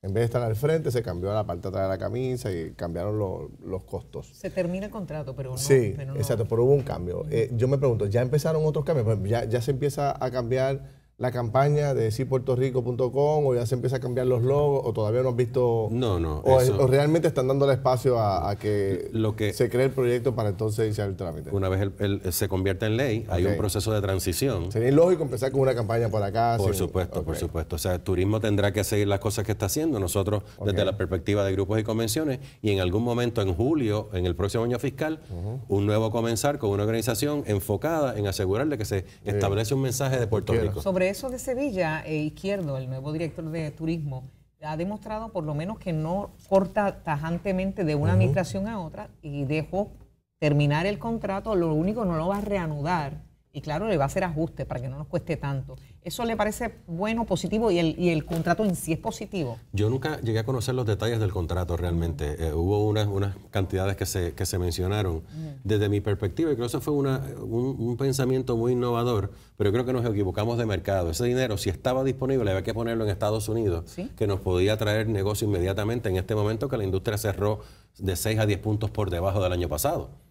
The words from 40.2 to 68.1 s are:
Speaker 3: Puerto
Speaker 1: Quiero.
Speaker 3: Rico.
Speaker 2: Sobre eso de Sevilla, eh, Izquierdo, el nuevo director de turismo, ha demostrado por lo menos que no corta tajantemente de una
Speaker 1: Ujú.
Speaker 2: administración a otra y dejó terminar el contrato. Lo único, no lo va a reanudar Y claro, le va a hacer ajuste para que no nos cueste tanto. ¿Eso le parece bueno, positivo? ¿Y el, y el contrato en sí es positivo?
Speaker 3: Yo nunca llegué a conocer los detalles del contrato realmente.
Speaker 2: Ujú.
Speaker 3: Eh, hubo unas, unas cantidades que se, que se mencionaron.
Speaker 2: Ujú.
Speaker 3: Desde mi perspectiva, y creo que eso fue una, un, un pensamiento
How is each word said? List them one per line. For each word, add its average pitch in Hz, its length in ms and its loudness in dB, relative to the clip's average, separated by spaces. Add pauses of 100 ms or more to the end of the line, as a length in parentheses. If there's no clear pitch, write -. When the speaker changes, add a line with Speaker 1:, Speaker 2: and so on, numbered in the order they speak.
Speaker 3:
Puerto 107 280 0
Speaker 1:
Quiero. 110 160 2
Speaker 3:
Rico. 104 120 -6
Speaker 2:
Sobre 185 220 0
eso 202 260 -2
de 247 80 -6
Sevilla, 220 720 -2
eh, 156 160 -2
Izquierdo, 156 540 -4
el 131 100 -6
nuevo 131 240 -6
director 160 400 -4
de 160 200 -4
turismo, 147 600 -6 (300)
ha 151 160 -6
demostrado 214 560 -6
por 175 100 -4
lo 151 100 -4
menos 175 240 -4
que 185 140 -6
no 160 400 -4 (180)
corta 196 540 2
tajantemente 175 800 -2
de 151 100 2
una 143 120 2
Speaker 1:
Ujú. 98 80 4
Speaker 2:
administración 120 540 2
a 226 120 -6
otra - 300 -10 (120)
y 143 220 -6
dejó 156 480 -2 (480)
terminar 147 460 4
el 202 140 -2
contrato. 214 560 -2
Lo 170 180 2
único, 202 320 0
no 170 120 0
lo 165 120 0
va 202 80 0
a 202 40 -2
reanudar 160 800 -2 (340)
Y 143 60 -8
claro, 156 260 -4
le 196 100 2
va 139 80 4
a - 20 0
hacer 190 160 -2
ajuste 156 420 -2
para 127 160 -6
que 131 80 -6
no 135 80 -8
nos 151 80 -8
cueste 165 320 -4
tanto. 139 380 -4 (280)
¿Eso 240 220 -6
le 226 100 0
parece 214 380 -2 (140)
bueno, 214 400 -2
positivo? 208 420 0
¿Y 175 80 4
el, 165 220 2
y 175 100 4
el 156 160 2
contrato 170 400 0
en 185 100 2
sí 160 180 -4
es 160 40 -2
positivo? 180 600 -6 (140)
Speaker 3:
Yo 104 180 2
nunca 143 300 -2
llegué 113 180 0
a 110 40 -2
conocer 127 300 -2
los 127 140 0
detalles 110 320 0
del 104 120 2
contrato 87 460 -2
realmente. 82 560 -2
Speaker 2:
Ujú. 80 100 -6
Speaker 3:
Eh, 80 100 -2
hubo 101 340 2
unas, 104 180 2
unas 98 300 -2 (160)
cantidades 95 440 0
que 95 120 -4
se, 87 260 -2
que 95 140 -4
se 98 100 -2
mencionaron. 90 600 0
Speaker 2:
Ujú. 78 60 -10 (400)
Speaker 3:
Desde 104 240 2
mi 101 140 0
perspectiva, 107 500 0
y 135 40 2
creo 120 100 -2
que 120 40 -4
eso - 120 -4
fue 147 140 0
una, 135 260 0 (220)
un, 120 340 -2
un 120 180 -2
pensamiento 131 640 0